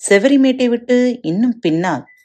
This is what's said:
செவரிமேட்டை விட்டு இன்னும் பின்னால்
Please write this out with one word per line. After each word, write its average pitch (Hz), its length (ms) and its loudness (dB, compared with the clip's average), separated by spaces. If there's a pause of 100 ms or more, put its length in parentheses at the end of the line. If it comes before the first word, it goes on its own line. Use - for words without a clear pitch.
செவரிமேட்டை 254 560 2
விட்டு 240 560 0
இன்னும் 208 380 -2
பின்னால் 165 460 -2 (200)